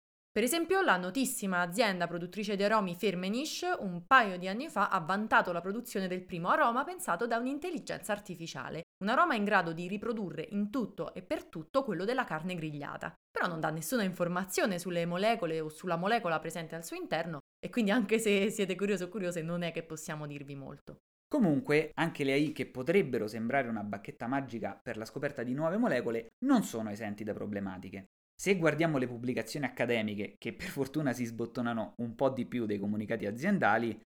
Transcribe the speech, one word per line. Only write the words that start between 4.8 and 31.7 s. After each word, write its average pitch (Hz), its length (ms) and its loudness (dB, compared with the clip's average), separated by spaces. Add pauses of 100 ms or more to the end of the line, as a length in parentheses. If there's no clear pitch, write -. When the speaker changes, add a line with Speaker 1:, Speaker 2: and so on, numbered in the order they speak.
Speaker 1:
ha 185 140 2
vantato 202 500 4
la 170 80 0
produzione 196 480 -4
del 185 160 -4
primo 180 240 -6
aroma 262 380 4
pensato 233 420 -2
da 233 100 0
un'intelligenza 254 760 -4
artificiale, 160 680 -8 (200)
un 202 60 -2
aroma 302 260 4
in 208 80 2
grado 185 300 4
di 175 160 -4
riprodurre 208 640 -4
in 202 180 0
tutto 208 440 -4
e 180 80 -10
per 339 220 -4
tutto 262 400 -2
quello 190 220 -2
della 240 180 0
carne 170 320 -4
grigliata. 156 580 -6 (160)
Però - 180 -2
non 165 120 -2
dà 156 120 0
nessuna 180 320 -2
informazione 185 760 0
sulle 170 260 -2
molecole 175 540 0
o 156 80 -4
sulla 170 300 -4
molecola 180 420 2
presente 165 360 -8
al 170 100 -8
suo 330 100 -10
interno 170 440 -2 (200)
e 190 100 -8
quindi 208 220 2
anche 220 260 4
se 208 340 4
siete 185 260 -2
curiosi 196 260 0
o 180 60 -6
curiose 175 320 -4
non 175 220 -2
è 165 100 -4
che 165 100 -6
possiamo 156 440 -8
dirvi 143 280 -10
molto. 139 440 -14 (280)
Speaker 2:
Comunque, 151 680 4
anche 151 280 0
le 135 80 2
A 139 60 4
I 151 160 2
che 123 140 -4
potrebbero 127 600 2
sembrare 117 400 0
una 110 160 -4
bacchetta 104 440 -8
magica 117 540 -4
per 113 140 -6
la 107 80 -6
scoperta 139 400 -6
di 123 100 -2
nuove 160 220 0
molecole 123 540 2 (160)
non 262 180 6
sono 110 260 -4
esenti 104 360 -6
da 104 80 -2
problematiche. 98 720 -6 (360)
Se 196 140 4
guardiamo 160 420 4
le 127 80 2
pubblicazioni 123 600 -4
accademiche, 110 720 0
che 113 140 -6
per - 120 -10
fortuna 139 480 0
si 120 120 -2
sbottonano 113 720 -4